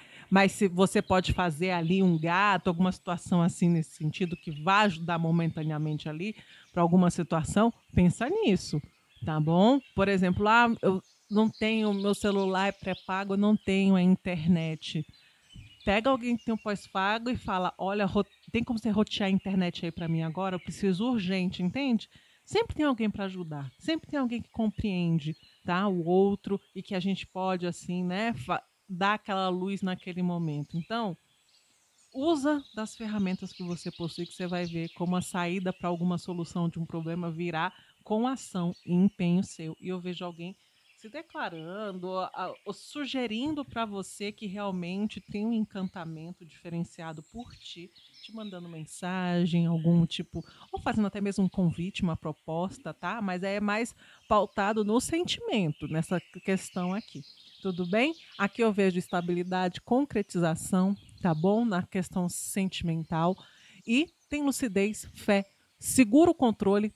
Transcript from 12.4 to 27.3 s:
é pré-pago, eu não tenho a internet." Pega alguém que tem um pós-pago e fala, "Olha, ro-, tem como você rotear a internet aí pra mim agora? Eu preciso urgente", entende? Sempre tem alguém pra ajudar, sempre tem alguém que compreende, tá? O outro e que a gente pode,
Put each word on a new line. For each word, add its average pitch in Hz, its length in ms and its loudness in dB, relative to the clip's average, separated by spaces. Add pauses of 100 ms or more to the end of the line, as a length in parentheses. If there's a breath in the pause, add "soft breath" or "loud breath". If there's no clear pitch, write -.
é 196 60 0
pré-pago, 190 640 -4
eu - 20 0
não 208 180 6
tenho 190 400 4
a 185 60 6
internet." 170 1040 2 (800 loud breath)
Pega 220 240 2
alguém 240 260 0
que 226 80 -4
tem 226 100 -2
um 220 40 0
pós-pago 208 720 -2
e 240 80 -2
fala, 185 400 -2
"Olha, 196 280 0
ro-, 202 200 2 (260)
tem 233 100 0
como 233 160 -2
você 220 120 -2
rotear 208 400 2
a - 20 0
internet 190 540 0
aí 170 60 -4
pra 165 180 -4
mim 165 120 0
agora? 180 360 -4
Eu - 20 -12
preciso 196 500 0
urgente", 185 540 -2
entende? 247 460 0 (360 soft breath)
Sempre 466 300 0
tem 302 100 2
alguém 226 240 0
pra 202 140 -6
ajudar, 160 560 -8
sempre 320 300 -4
tem 285 100 -4
alguém 240 220 -2
que - 80 -16
compreende, 175 840 0 (300 soft breath)
tá? 185 240 0
O 180 160 -2
outro 196 560 2 (160)
e 190 80 -10
que - 100 -10
a 190 60 -2
gente 185 260 -2
pode, 185 400 -2